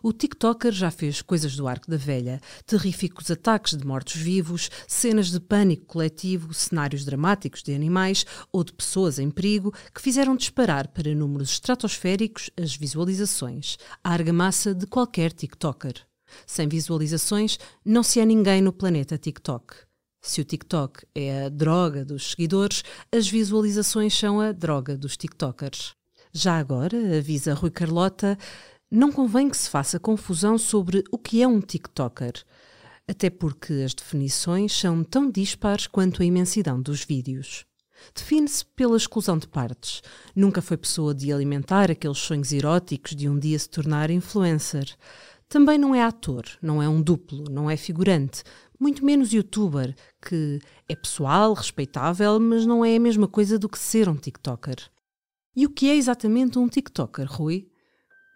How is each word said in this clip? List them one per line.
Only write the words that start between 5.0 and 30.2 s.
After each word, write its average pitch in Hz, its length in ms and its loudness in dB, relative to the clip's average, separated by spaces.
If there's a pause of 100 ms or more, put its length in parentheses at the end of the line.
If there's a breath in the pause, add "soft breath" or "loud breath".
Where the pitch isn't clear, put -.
de 175 100 -2
pânico 196 460 2
coletivo, 160 680 -4
cenários 143 500 -2
dramáticos 156 600 -2
de 143 100 -4
animais 185 500 0 (280 loud breath)
ou 185 100 0
de - 100 -6
pessoas 170 460 -2
em 139 100 -2
perigo 202 460 0 (180 loud breath)
que - 80 -18
fizeram 262 360 2
disparar 156 520 0
para 151 260 -4
números 143 360 -2
estratosféricos 220 1000 -2 (100)
as 156 160 -4
visualizações, 151 1040 -4 (280 loud breath)
a 175 80 0
argamassa 170 600 2
de 185 140 -4
qualquer 180 460 0
TikToker. - 720 -8 (400 loud breath)
Sem 151 220 -4
visualizações, 160 880 -2 (260 loud breath)
não 226 200 4
se 233 160 4
é 220 40 6
ninguém 196 380 6
no 190 100 4
planeta 160 460 -2
TikTok. - 560 -8 (480)
Se - 180 -4
o 143 40 -4
TikTok - 680 -4
é 139 340 -4
a - 20 -6
droga 151 560 0
dos 139 260 -8
seguidores, 196 540 0 (280 loud breath)
as 220 160 2
visualizações 208 880 2
são 208 240 2
a 214 120 0
droga 147 440 -2
dos 139 200 -8
TikTokers. - 760 -8 (380 soft breath)
Já 165 280 2
agora, 160 580 0
avisa 147 360 -2
Rui 165 180 -2
Carlota, 185 680 0 (500 loud breath)
não 254 220 6
convém 269 400 2
que - 60 -4
se - 120 -4
faça 147 300 -2
confusão 208 580 0